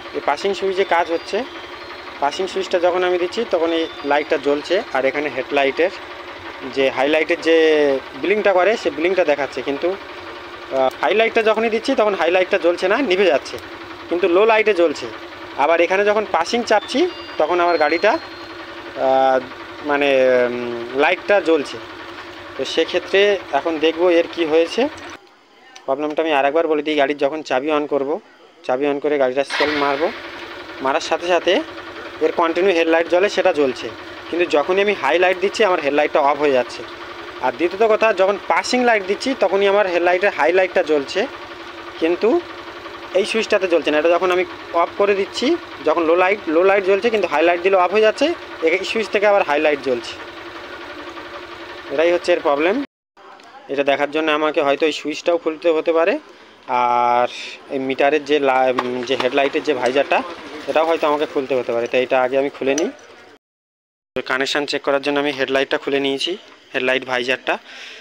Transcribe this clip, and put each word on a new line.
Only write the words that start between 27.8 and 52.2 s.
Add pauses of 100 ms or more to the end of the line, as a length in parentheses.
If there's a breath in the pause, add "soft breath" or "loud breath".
করব, (580)
চাবি
on
করে
গাড়িটা (120)
সেলফ
মারবো, (760)
মারার
সাথে
সাথে (720)
এর
continue
headlight
জ্বলে,
সেটা
জ্বলছে, (420)
কিন্তু (100)
যখনই
আমি (100)
হাইলাইট
দিচ্ছি
আমার
হেডলাইটটা (100)
অফ
হয়ে
যাচ্ছে। (640)
আর
দ্বিতীয়ত (100)
কথা, (140)
যখন (160)
passing (100)
light
দিচ্ছি (140)
তখনই
আমার
হেডলাইটের
হাইলাইটটা (100)
জ্বলছে, (800)
কিন্তু (920)
এই
সুইচটাতে
জ্বলছে
না।
এটা
যখন
আমি (360)
অফ (100)
করে
দিচ্ছি, (400)
যখন
low
light, (160)
low
light
জ্বলছে
কিন্তু
হাইলাইট
দিলে
অফ
হয়ে
যাচ্ছে, (400)
এই
সুইচ
থেকে
আবার
হাইলাইট
জ্বলছে। (1800)
এটাই
হচ্ছে